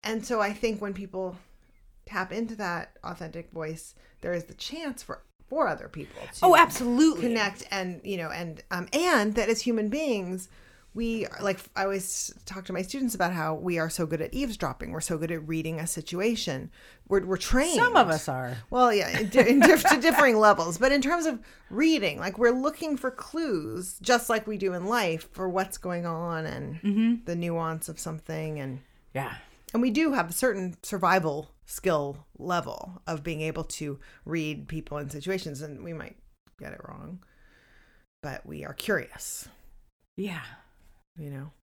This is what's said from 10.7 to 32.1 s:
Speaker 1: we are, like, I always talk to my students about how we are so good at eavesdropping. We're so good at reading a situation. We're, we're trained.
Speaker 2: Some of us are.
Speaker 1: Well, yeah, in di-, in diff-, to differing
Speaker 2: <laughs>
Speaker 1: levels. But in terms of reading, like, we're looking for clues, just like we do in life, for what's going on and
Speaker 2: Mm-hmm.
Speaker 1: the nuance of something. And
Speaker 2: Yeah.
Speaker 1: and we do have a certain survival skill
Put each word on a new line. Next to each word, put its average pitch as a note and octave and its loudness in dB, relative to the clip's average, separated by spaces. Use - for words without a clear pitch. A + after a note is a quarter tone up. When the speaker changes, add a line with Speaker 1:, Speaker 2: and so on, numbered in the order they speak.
Speaker 1:
we A3+ -2
are, - -12
like, F#3+ -2
I G3 -2
always G3 -4
talk F#3+ -12
to F#3 -10
my F#3+ -4
students A#3+ -4
about F3+ 0
how D#3+ -2
we F3 -2
are D#3+ 0
so F3 -2
good D#3 -4
at - -6
eavesdropping. G#3 -4
We're D#3+ -6
so E3+ -4
good D#3+ -4
at D#3 -6
reading D#3+ -4
a E3 -6
situation. F3 -4
We're, G3 4
we're F#3 -2
trained. D4+ 2
Speaker 2:
Some A#4+ 4
of B3+ 8
us D#3 0
are. B2+ -4
Speaker 1:
Well, B3 6
yeah, G3+ 0
in G#3+ -2
di-, A#3 8
in C4+ 8
diff-, E4 10
to D4 6
differing C4 6
Speaker 2:
<laughs> - 6
Speaker 1:
levels. F3 6
But C4 4
in C#4 4
terms D#4+ 0
of B3 -2
reading, A3+ 2
like, F3+ -6
we're A#3 8
looking C#4+ 0
for B3+ -4
clues, F#3 -6
just A#3+ 2
like G#3+ 0
we G#3+ -6
do F#3+ -2
in F3+ -6
life, G3 0
for F#3 -6
what's F#3+ -4
going F3 -6
on E3 -6
and D3 -8
Speaker 2:
Mm-hmm. A3 2
Speaker 1:
the E3+ -4
nuance E3 -4
of D#3 -12
something. D#3 -8
And C3+ -8
Speaker 2:
Yeah. C3 -6
Speaker 1:
and A#3 2
we B3+ 4
do C#4+ 2
have F3 0
a - -8
certain F#3+ 0
survival F3 0
skill D3 -2